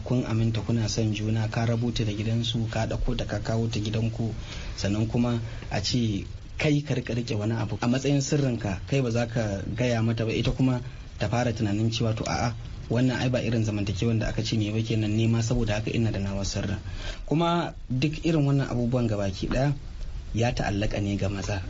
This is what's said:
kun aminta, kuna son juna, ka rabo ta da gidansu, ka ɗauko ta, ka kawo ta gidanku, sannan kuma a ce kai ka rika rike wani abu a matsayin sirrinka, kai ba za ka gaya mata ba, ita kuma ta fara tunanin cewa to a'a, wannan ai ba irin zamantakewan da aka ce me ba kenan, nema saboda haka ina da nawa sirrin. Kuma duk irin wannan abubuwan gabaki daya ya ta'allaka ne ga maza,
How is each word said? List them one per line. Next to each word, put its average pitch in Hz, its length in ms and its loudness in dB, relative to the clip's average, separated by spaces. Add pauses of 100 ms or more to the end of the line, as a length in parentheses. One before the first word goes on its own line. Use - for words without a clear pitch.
kun 123 220 2
aminta, 113 340 2
kuna 113 280 0
son 110 260 0
juna, 110 340 0
ka 117 160 0
rabo 117 300 2
ta 117 100 -2
da 104 80 0
gidansu, 113 560 0
ka 113 180 -2
ɗauko - 300 0
ta, - 80 -2
ka - 140 -2
kawo 113 340 0
ta 110 80 -2
gidanku, 110 540 -2 (420)
sannan 104 320 0
kuma 120 320 2 (300)
a 98 100 0
ce 107 460 0 (320)
kai 147 240 4
ka - 120 -2
rika 123 200 -2
rike 117 200 -2
wani 113 200 0
abu 110 260 -2
a 117 80 0
matsayin 131 340 2
sirrinka, 120 640 0
kai 135 160 2
ba 120 80 0
za 120 160 2
ka 107 340 -2 (160)
gaya 117 260 2
mata 113 220 2
ba, 113 80 0
ita 120 200 0
kuma 131 280 2 (380)
ta 107 100 0
fara 120 240 2
tunanin 110 380 0
cewa 113 240 0
to 113 100 -4
a'a, 113 300 0 (360)
wannan 123 300 2
ai 123 80 2
ba 123 140 2
irin 113 220 2
zamantakewan 107 540 0
da 110 100 0
aka - 140 0
ce 113 140 0
me 104 140 2
ba 110 120 0
kenan, 110 340 0
nema 113 260 4
saboda 113 320 2
haka 110 160 -2
ina 113 220 2
da - 80 -2
nawa 98 240 -2
sirrin. 95 340 -2 (480)
Kuma 170 480 2 (160)
duk 143 340 0
irin 160 220 4
wannan 139 240 2
abubuwan 120 380 2
gabaki 101 400 0
daya 139 260 2 (600)
ya 117 200 2
ta'allaka 104 460 0
ne 101 160 2
ga 98 120 0
maza, 98 420 -2